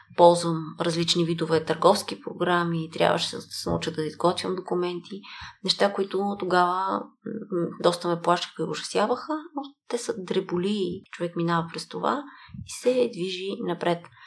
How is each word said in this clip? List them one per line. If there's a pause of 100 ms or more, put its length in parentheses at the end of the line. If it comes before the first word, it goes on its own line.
(160)
ползвам
различни
видове
търговски
програми,
трябваше
да
се
науча
да
изготвям
документи. (440)
Неща,
които
тогава,
м, (800)
доста
ме
плашеха
и
ужасяваха, (240)
но (260)
те
са
дреболи
и
човек
минава
през
това (420)
и (120)
се
движи (120)
напред. (280)